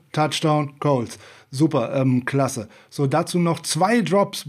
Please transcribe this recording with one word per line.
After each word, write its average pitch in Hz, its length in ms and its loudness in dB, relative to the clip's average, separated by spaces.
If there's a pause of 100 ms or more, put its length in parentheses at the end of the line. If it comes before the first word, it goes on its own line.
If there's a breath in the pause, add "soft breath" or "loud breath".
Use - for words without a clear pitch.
(120)
Touchdown, 151 680 0
Colts. 123 380 0 (320 loud breath)
Super, 135 480 0
ähm, 127 280 2
klasse. 131 420 -2 (220 loud breath)
So, 143 160 -2
dazu 165 320 0
noch 170 220 0
zwei 214 420 0
Drops, 196 460 0